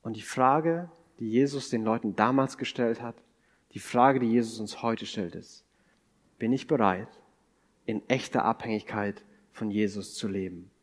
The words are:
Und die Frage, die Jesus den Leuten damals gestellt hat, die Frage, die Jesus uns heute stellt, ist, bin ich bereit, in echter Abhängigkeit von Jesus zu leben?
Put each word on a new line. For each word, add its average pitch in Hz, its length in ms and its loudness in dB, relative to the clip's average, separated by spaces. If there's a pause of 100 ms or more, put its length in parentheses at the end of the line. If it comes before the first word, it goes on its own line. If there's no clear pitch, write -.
Und 110 140 -8
die 107 60 -14
Frage, 160 680 2 (300)
die 113 100 -8
Jesus 139 400 2
den 113 140 0
Leuten 110 320 0
damals 131 420 2
gestellt 117 420 -2
hat, 117 140 -10 (580)
die - 80 -12
Frage, 131 400 4
die 117 100 2
Jesus 113 280 2
uns 107 240 -10
heute 113 220 -2
stellt, 92 300 -6
ist, - 280 -16 (760)
bin 113 120 0
ich 131 160 0
bereit, 98 420 2 (760)
in 110 240 -6
echter 131 340 0
Abhängigkeit 107 800 -4 (300)
von 110 180 -6
Jesus 101 440 -4
zu - 140 -6
leben? 92 420 -6 (120)